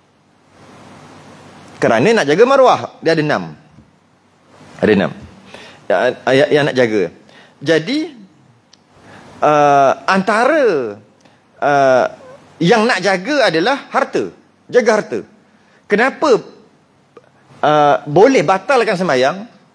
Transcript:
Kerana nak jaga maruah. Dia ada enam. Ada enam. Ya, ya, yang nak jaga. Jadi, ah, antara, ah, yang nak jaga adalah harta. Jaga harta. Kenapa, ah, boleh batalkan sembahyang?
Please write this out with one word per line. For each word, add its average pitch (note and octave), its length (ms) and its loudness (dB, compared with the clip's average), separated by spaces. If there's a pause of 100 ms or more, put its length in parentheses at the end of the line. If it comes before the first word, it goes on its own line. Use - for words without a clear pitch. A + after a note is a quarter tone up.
(1800)
Kerana D3 420 0
nak C#3 60 -2
jaga E3 160 2
maruah. B3 360 2 (200)
Dia E3 160 -2
ada D3+ 80 -2
enam. F#2 320 -6 (1200)
Ada G#2 120 2
enam. F#2 200 0 (800)
Ya, F#2+ 60 0 (340)
ya, C3+ 180 2
yang C#3+ 220 0
nak C3 80 -6
jaga. A2 240 0 (580)
Jadi, A3+ 540 -4 (1300)
ah, C#3+ 640 2
antara, G3 880 0 (640)
ah, C3+ 460 2 (560)
yang A3 260 2
nak F#3 160 -2
jaga G3 480 -2
adalah G#3+ 400 -4
harta. G3 400 -4 (380)
Jaga G3+ 260 2
harta. D3+ 220 -6 (720)
Kenapa, B3+ 500 0 (1200)
ah, D3 480 0
boleh G3 380 2
batalkan G#3+ 480 -2
sembahyang? E3+ 560 -2 (240)